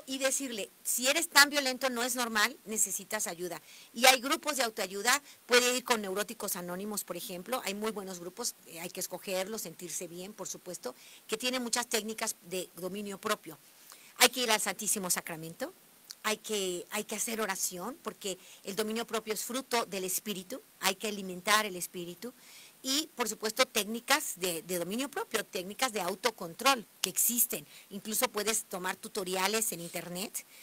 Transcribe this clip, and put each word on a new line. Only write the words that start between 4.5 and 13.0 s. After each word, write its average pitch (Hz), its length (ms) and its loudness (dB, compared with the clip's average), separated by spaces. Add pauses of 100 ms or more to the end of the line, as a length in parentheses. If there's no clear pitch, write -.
de 254 60 4
autoayuda, 220 580 2 (240)
puede 247 280 6
ir 247 100 -2
con 226 180 2
Neuróticos 202 540 -4
Anónimos, 185 480 -6
por 175 120 -6
ejemplo, 185 480 -4
hay 196 80 0
muy 214 200 -2
buenos 190 280 -8
grupos, 180 340 -6 (120)
eh, 165 140 -14
hay 175 100 -8
que 190 100 -8
escogerlos, 190 640 -4
sentirse 175 440 -8
bien, 185 280 -12
por 185 120 -10
supuesto, 180 480 -10 (320)
que 220 120 -4
tienen 254 240 0
muchas 240 240 0
técnicas 220 560 0
de 180 340 -6
dominio 196 420 -6